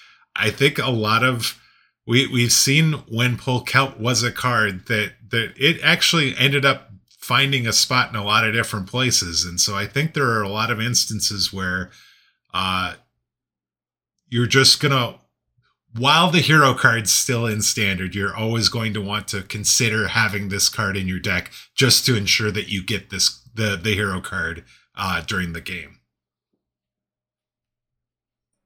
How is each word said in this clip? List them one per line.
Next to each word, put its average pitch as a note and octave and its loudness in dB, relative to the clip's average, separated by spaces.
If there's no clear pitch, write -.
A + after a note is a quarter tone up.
I G#2+ 0
think D3+ 0
a B2+ -2
lot A2 2
of, B2 -2
we, B2 2
we've A#2+ 2
seen D#3 4
when A#2 0
Polkelt C3 -2
was A#2 0
a A#2+ -2
card G#2+ -2
that, G#2+ -2
that A2+ -2
it D#3+ 2
actually D#3+ 2
ended C#3 2
up - 0
finding C3 0
a A2+ -2
spot - 2
in A2+ -6
a G2+ -6
lot A2 2
of A2 0
different G#2+ -2
places. G#2+ 0
And F2 -6
so G2+ 0
I G2+ -4
think D#3 -2
there C#3 0
are A2 0
a G2 -4
lot A2 -2
of A2 -4
instances A2 -2
where, F#2 -4
uh, F#2 -2
you're A#2+ 2
just - 4
gonna, C3 0
while D#3 4
the E3 4
hero C#3+ 6
card's A#2 2
still A#2 0
in G#2+ -2
standard, F#2+ -2
you're G2+ -4
always A2+ 0
going A2 -2
to G#2+ -6
want G2+ -6
to G2 -6
consider G#2+ 0
having G#2 -2
this G2 0
card G2+ -4
in F#2 -4
your F#2 -4
deck F2+ -4
just - 4
to C3 2
ensure G#2 0
that F#2+ -6
you G2 -6
get G2 -6
this, - -2
the, G#2 -2
the G#2+ 0
hero F#2+ -2
card, F2+ -8
uh, F#2 -4
during F2+ -6
the E2 -12
game. D#2 -14